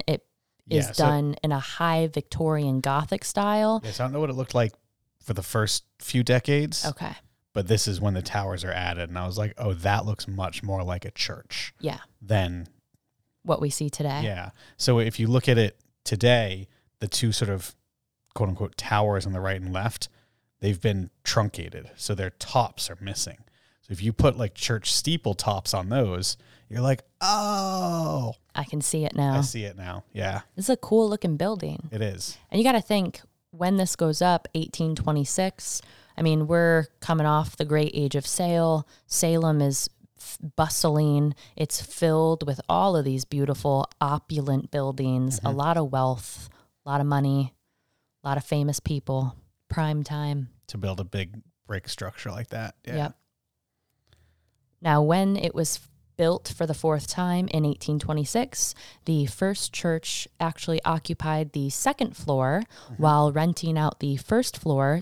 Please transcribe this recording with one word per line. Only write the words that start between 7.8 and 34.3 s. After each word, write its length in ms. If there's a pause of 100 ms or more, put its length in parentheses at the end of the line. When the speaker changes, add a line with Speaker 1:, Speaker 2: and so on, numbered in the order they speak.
Speaker 2:
is 120
when 140
the 80
towers 420
are 80
added, 380
and 80
I 80
was 120
like, 200
"Oh, 160
that 320
looks 220
much 360
more 200
like 200
a 80
church 680
Speaker 1:
Yeah. 200 (220)
Speaker 2:
than" 460 (760)
Speaker 1:
What 160
we 120
see 180
today. 340
Speaker 2:
Yeah. 280 (260)
So 220
if 200
you 80
look 220
at 80
it 200 (280)
today, 640 (320)
the 80
two 260
sort 160
of 260 (600)
quote-unquote 420
towers 480
on 80
the 80
right 180
and 140
left, 340 (520)
they've 200
been 300 (140)
truncated. 720
So 180
their 160
tops 600
are 100
missing. 380 (420)
So 120
if 100
you 100
put, 240
like, 160
church 400
steeple 400
tops 400
on 160
those, 480 (320)
you're 120
like, 200 (180)
"Oh." 1160 (180)
Speaker 1:
I 100
can 160
see 260
it 100
now. 240
Speaker 2:
I 20
see 220
it 120
now. 280 (100)
Yeah. 280 (140)
Speaker 1:
This 100
is 40
a 80
cool 320
looking 260
building. 560
Speaker 2:
It 120
is. 340 (140)
Speaker 1:
And 80
you 40
gotta 180
think, 400 (280)
when 280
this 180
goes 260
up, 320